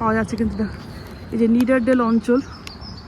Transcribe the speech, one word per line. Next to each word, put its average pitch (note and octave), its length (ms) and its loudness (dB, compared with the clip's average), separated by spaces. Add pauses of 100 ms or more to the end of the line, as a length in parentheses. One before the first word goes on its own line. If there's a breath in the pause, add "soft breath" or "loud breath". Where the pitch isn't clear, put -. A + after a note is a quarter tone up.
পাওয়া A3 140 2
যাচ্ছে, A3 220 0
কিন্তু G#3 200 0
দেখো, G3+ 220 -4 (540 loud breath)
এই A3+ 60 -2
যে A3+ 100 4
নিডারডেল B3 520 4
অঞ্চল, A#3 400 4 (680)